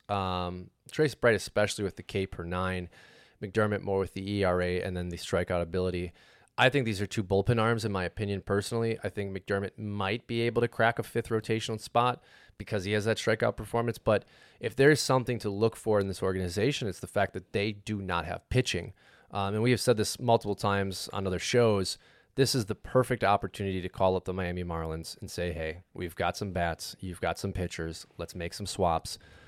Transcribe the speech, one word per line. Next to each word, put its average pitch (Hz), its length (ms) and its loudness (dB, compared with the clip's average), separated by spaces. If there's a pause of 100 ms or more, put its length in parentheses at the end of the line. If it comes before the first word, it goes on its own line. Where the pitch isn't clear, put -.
Um, 90 640 -4 (200)
Trace 156 240 0
Bright, 117 200 4
especially 104 480 0
with 92 140 -4
the 92 60 -12
K 98 220 -2
per - 200 -10
nine, 90 440 -2 (540)
McDermott 104 380 2
more 98 180 0
with 95 140 -2
the 98 240 -2
E 98 60 2
R 90 180 4
A 90 200 0
and 92 160 -4
then 87 120 -4
the 87 80 -6
strikeout 90 440 0
ability. 90 520 -2 (440)
I 127 120 6
think 127 160 2
these 104 160 -2
are 101 40 0
two 107 180 -2
bullpen 101 380 4
arms, 113 240 2
in 107 60 -2
my 95 140 -2
opinion, 101 360 -4
personally. 113 600 -2
I 104 60 -4
think 98 280 -6
McDermott 98 400 -2
might 104 480 -4
be 117 160 -2
able 117 200 0
to 120 80 4
crack 117 280 2
a 113 60 -2
fifth - 260 -4
rotational 110 500 -2
spot - 440 0 (340)
because 101 280 -4
he 104 80 0
has 104 120 2
that 110 120 2
strikeout 110 400 2
performance. 117 420 -2
But 107 240 4 (380)
if 110 160 -4
there's 143 240 8
something 127 380 2
to 107 100 -4
look 104 260 2
for 107 240 2
in 98 80 2
this 98 160 -4
organization, 95 640 0
it's 92 140 -6
the - 40 -8
fact 98 280 0
that - 200 -10
they 107 200 0
do 101 280 -6
not 87 240 0
have 87 240 -8
pitching. 95 440 0 (360)
Um, 98 240 -2
and 107 80 0
we 123 100 4
have 113 100 2
said 120 160 4
this - 220 -2
multiple 113 360 2
times 98 580 -2
on 98 140 -4
other 92 100 0
shows. 107 600 2 (380)
This 131 200 2
is 110 120 0
the 107 80 -4
perfect - 500 0
opportunity 98 560 0
to 90 80 -6
call 95 260 2
up 90 80 -2
the 92 100 -4
Miami 90 300 -4
Marlins 82 560 -6
and 78 100 -12
say, 87 220 -4
"Hey, 80 300 -6 (120)
we've 87 220 -8
got 90 220 -2
some 101 160 -6
bats, 85 480 -2
you've 90 180 -10
got 82 180 0
some 98 140 -4
pitchers, 85 560 -6 (100)
let's - 180 -10
make 87 180 -6
some 101 140 -8
swaps." 85 500 0 (300)